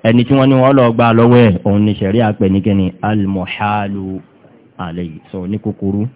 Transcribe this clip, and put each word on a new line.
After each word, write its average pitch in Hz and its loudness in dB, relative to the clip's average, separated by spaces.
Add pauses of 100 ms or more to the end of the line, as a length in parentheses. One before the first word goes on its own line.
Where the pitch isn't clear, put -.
Ẹni 117 2
tí 139 0
wọ́n 135 4
ní 135 4
wọ́n 131 4
lọ 131 4
gbà 117 0
lọ́wọ́ 120 4
ẹ̀, 104 4
òun 101 0
ni 107 0
ṣẹ̀ríà 107 -2
pè 101 -2
ní 95 0
kíni? 98 0 (120)
Al 104 -2
muhalu 98 -6 (540)
alayhi. 85 -10
So, 90 -12
ní 104 -6
kúkúrú 101 -6